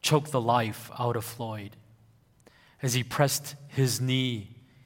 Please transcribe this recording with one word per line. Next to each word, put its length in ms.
choke 280
the 100
life 580
out 160
of 100
Floyd 520
as 120
he 100
pressed 500
his 320
knee 560